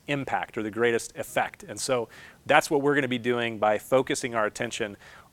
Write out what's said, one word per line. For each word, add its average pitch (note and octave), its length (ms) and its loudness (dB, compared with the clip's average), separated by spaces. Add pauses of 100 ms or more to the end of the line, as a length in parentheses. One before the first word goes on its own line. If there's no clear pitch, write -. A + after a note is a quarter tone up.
impact C3 500 -4
or G#2+ 60 -4
the G#2+ 80 -4
greatest A#2 440 0
effect. - 460 -4
And A#2 180 -12
so B2 280 -2 (360)
that's D3 240 4
what C#3+ 140 2
we're C#3+ 140 4
gonna C#3 120 2
be B2 80 0
doing A#2 420 -2
by G#2+ 200 4
focusing C3 560 0
our A2 100 2
attention G#2+ 540 -4 (340)